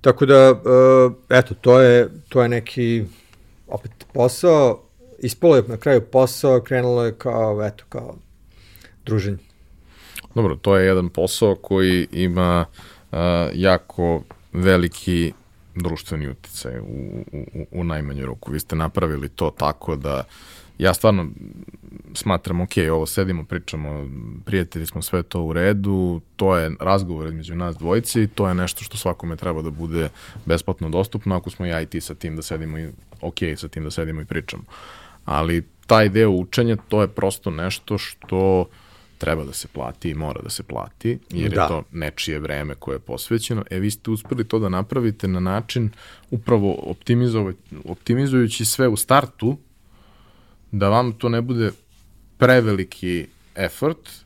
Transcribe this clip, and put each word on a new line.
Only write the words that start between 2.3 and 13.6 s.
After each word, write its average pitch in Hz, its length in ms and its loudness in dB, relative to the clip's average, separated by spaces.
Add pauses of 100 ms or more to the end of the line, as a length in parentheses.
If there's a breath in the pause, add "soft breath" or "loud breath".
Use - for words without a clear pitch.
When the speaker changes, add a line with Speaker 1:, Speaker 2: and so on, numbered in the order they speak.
Speaker 1:
je 117 60 2
neki, 117 560 -2 (640 soft breath)
opet, - 240 -10 (220)
posao, 127 720 4 (360)
ispalo 147 360 4
je 120 120 6
na 113 100 -8
kraju 127 240 4
posao, 131 600 2
krenulo 123 440 0
je 113 120 -2
kao, 110 480 -2
eto, 104 240 -8
kao 120 260 -12 (920 soft breath)
druženje. 101 320 -2 (1000 loud breath)
Speaker 2:
Dobro, 98 200 0
to 98 220 2
je 92 80 4
jedan 92 240 2
posao 95 460 0
koji 95 560 2
ima, 87 540 0 (460 soft breath)
a, 85 420 0
jako 87 720 0 (300)